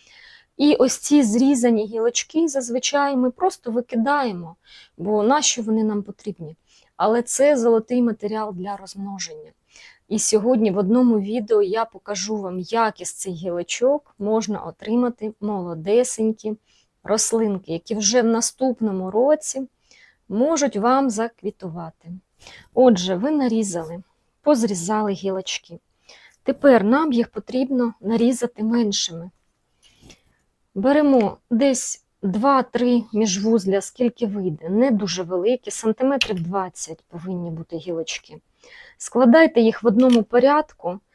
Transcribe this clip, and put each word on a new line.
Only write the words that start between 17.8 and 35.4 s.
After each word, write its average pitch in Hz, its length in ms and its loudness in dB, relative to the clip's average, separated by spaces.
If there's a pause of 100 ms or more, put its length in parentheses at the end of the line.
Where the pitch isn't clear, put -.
вже 220 260 2
в 226 40 2
наступному 226 840 -2
році 254 560 0 (600)
можуть 269 480 0
вам 254 320 2
заквітувати. 185 1000 -8 (640)
Отже, 190 420 4
ви 226 160 -2
нарізали, 196 720 -2 (380)
позрізали 214 720 0
гілочки. 190 680 -8 (640)
Тепер 254 400 4
нам 269 300 2
їх 233 140 2
потрібно 247 760 -4
нарізати 233 600 0
меншими. 202 680 -2 (1400)
Беремо 262 600 2 (120)
десь 247 540 0 (180)
два-три 240 840 0 (100)
міжвузля, 202 680 0
скільки 240 460 -4
вийде, 180 420 -6
не 233 220 2
дуже 190 320 -2
великі, 185 480 -2